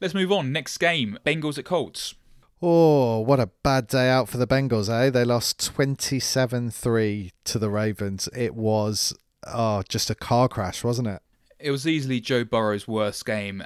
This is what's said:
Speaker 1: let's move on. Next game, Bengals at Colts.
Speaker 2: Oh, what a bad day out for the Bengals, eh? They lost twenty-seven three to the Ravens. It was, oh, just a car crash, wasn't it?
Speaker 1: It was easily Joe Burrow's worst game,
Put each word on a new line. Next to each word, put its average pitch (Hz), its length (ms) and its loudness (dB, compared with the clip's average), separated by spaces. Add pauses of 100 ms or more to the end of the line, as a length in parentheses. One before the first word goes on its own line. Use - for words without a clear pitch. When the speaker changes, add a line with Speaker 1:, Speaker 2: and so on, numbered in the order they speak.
Speaker 1:
let's 180 140 -4
move 190 180 2
on. 151 180 0
Next - 280 -6
game, 156 480 0
Bengals 151 320 -2
at - 80 -10
Colts. - 480 -4 (480)
Speaker 2:
Oh, 151 580 6
what 127 180 4
a 110 120 0 (120)
bad 131 240 2
day 127 220 2
out 127 220 2
for 123 80 -6
the 123 80 2
Bengals, 120 420 2
eh? 120 220 2
They 123 140 4
lost 120 380 0 (120)
twenty-seven 131 960 -2
three 107 600 -2 (120)
to - 140 -4
the 107 100 0
Ravens. 104 640 -2
It 120 200 -2
was, 107 580 0 (340)
oh, 110 400 0
just - 220 -4
a 107 60 -2
car 123 340 2
crash, 92 340 -6
wasn't 120 260 -2
it? 95 120 -8 (380)
Speaker 1:
It 147 120 -6
was 139 160 -2
easily 131 340 0
Joe 120 240 0
Burrow's 107 440 0
worst 107 380 -2
game, 101 400 -6